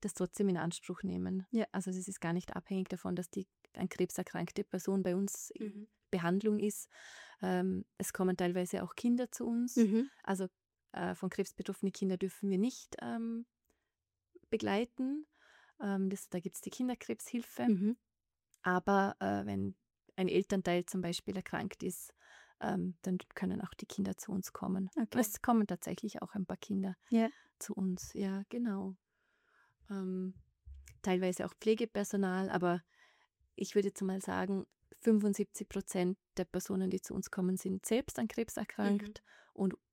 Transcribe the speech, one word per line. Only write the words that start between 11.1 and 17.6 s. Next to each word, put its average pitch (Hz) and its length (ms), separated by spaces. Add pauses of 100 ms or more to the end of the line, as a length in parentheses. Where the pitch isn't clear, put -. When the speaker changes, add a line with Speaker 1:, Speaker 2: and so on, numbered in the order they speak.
Speaker 1:
von 190 160
Krebs - 240
betroffene 190 360
Kinder 190 240
dürfen 190 360
wir 185 80
nicht, - 420
ähm, 233 460 (1040)
begleiten. 240 760 (560)
Ähm, 196 300
das, - 180
da 180 100
gibt's - 220
die - 80
Kinderkrebshilfe. 240 1000